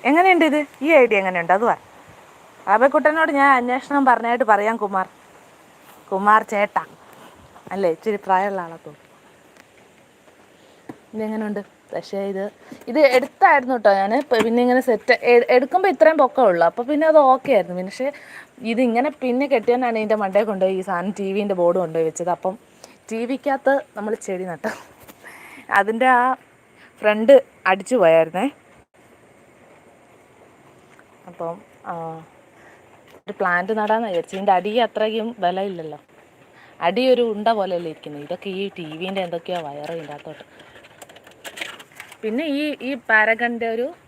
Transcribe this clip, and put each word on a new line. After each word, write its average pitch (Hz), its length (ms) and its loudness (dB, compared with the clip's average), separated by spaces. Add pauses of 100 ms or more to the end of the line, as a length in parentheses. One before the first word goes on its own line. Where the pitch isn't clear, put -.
എങ്ങനെയുണ്ട് 339 420 4
ഇത്? 294 100 2 (240)
ഈ 294 40 0 (120)
ഐഡിയ 226 200 4
എങ്ങനെയുണ്ട്? 180 360 -2
അത് 214 140 0
പറ. 156 80 0 (920)
ആബേക്കുട്ടനോട് 302 640 2
ഞാൻ 277 100 4 (100)
അന്വേഷണം 254 520 -2
പറഞ്ഞായിട്ട് 233 420 0
പറയാം 214 300 2
കുമാർ. 190 240 -4 (1040)
കുമാർ 208 320 2 (100)
ചേട്ടാ. 202 320 -4 (880)
അല്ലേ, 190 240 -2
ഇച്ചിരി 208 300 -6
പ്രായമുള്ള 190 400 -2
ആളെ 165 180 -16
തോന്നും. 147 180 -20 (2000)
ഇതെങ്ങനെയുണ്ട്? 214 480 -6 (300)
പക്ഷേ 196 280 -8 (100)
ഇത്, 190 140 -6 (460)
ഇത് 262 100 0 (160)
എടുത്തായിരുന്നു 269 680 2
ട്ടോ 208 160 6
ഞാൻ. 196 140 0 (100)
ഇപ്പൊ 254 140 0 (100)
പിന്നെ 233 200 0
ഇങ്ങനെ 247 220 4
സെറ്റ്, 226 260 2 (180)
എ-, 240 240 6
എടുക്കുമ്പോ 339 380 2
ഇത്രയും 311 280 6
പൊക്കമേ 254 300 2
ഉള്ളൂ. 170 180 2
അപ്പൊ 240 180 -8
പിന്നെ 302 220 0
അത് 311 80 8 (140)
ഓക്കെ 262 240 0
ആയിരുന്നു. 175 220 -2
പിന്നെ 185 140 -10
പക്ഷേ 262 160 -6 (640)
ഇതിങ്ങനെ 240 380 0 (120)
പിന്നെ 254 300 -2
കെട്ടിയവനാണ് 240 500 0
ഇതിൻ്റെ 214 200 0
മണ്ടയിൽ 202 280 0
കൊണ്ടുപോയി 190 300 -2
ഈ - 80 -8
സാധനം, 185 320 -4
ടി 196 160 -4
വിൻ്റെ 202 240 -2
ബോർഡ് 175 220 2
കൊണ്ടുപോയി 165 280 -2
വെച്ചത്. 175 260 -6
അപ്പം 190 200 -6 (540)
ടി 226 100 -6 (100)
വിക്കകത്ത് 269 440 -2 (240)
നമ്മൾ 208 140 -6 (140)
ചെടി 185 240 -6
നട്ടു. 190 220 -8 (1080)
അതിൻ്റെ 226 280 0 (100)
ആ 247 60 2 (760)
ഫ്രണ്ട് 214 320 4 (380)
അടിച്ചു 196 300 0
പോയായിരുന്നേ. 165 440 4 (2750)
അപ്പം, 170 240 -10 (360)
ആ, 175 40 -8 (1300)
ഒരു 208 180 -14
പ്ലാന്റ് 180 400 -2
നടാന്ന് 214 300 -2
വിചാരിച്ചു. 170 260 -4
ഇതിൻ്റെ 196 220 2
അടി 196 140 -4 (140)
അത്രയ്ക്കും 220 420 -4 (160)
ബലമില്ലല്ലോ. 175 540 -6 (880)
അടി 226 160 0 (120)
ഒരു 240 100 0 (100)
ഉണ്ട 208 140 -2 (120)
പോലെയല്ലേ 175 340 -4
ഇരിക്കുന്നത്. 147 340 -14
ഇതൊക്കെ 185 220 -10 (100)
ഈ 196 40 -4 (140)
ടി 170 80 -10 (160)
വിൻ്റെ 190 240 -6
എന്തൊക്കെയോ 170 420 -8
വയറ് 147 300 -12
ഇതിൻ്റെ 147 200 -14
അകത്തോട്ട്. - 260 -18 (1800)
പിന്നെ 226 220 -4 (160)
ഈ, 302 40 -4 (240)
ഈ - 20 -6 (180)
പാരഗണിൻ്റെ 226 640 0
ഒരു 240 120 -4 (220)